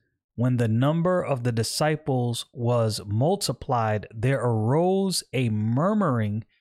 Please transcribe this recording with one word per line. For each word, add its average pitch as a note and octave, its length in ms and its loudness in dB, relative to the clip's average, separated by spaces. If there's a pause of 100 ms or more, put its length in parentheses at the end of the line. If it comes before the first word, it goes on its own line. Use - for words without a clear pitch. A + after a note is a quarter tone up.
(360)
when B2 220 0
the A#2 100 2
number E3 540 2
of B2+ 200 -4
the B2 80 0
disciples B2 1040 -2
was A#2 520 0
multiplied, A#2 1080 -2
there B2 260 0
arose D#3+ 920 0
a B2+ 180 0
murmuring A#2 960 0 (160)